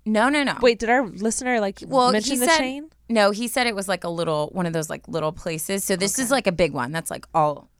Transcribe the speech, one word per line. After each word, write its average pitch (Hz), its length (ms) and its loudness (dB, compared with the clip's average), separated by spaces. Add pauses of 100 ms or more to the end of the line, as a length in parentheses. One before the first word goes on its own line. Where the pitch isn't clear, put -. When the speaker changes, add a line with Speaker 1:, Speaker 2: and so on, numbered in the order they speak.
Speaker 1:
No, 214 220 2
no, 294 160 2
no. 220 180 -2
Speaker 2:
Wait, 240 160 6
did 226 100 -4
our 254 200 4
listener, 226 500 -2
like, 202 260 -2
Speaker 1:
Well, 254 280 4
Speaker 2:
mention 220 220 0
Speaker 1:
he 254 40 0
Speaker 2:
the 247 80 0
Speaker 1:
said, 330 120 6
Speaker 2:
chain? 285 320 -4 (180)
Speaker 1:
no, 208 240 4
he 226 160 -4
said 247 180 0
it 233 80 0
was, 190 140 -6
like, 180 160 -4
a 175 40 -6
little, 165 440 -2
one 180 140 -2
of 165 60 -4
those, 160 160 -2
like, 143 200 -10
little 156 240 -2
places. 170 500 -6
So 196 140 0
this 190 240 -2
is, 254 60 -2
Speaker 2:
Okay. 247 80 0
Speaker 1:
like, 254 120 2
a 190 60 4
big 165 220 2
one 131 180 -4
that's, 165 180 -6
like, - 240 -10
all 151 460 0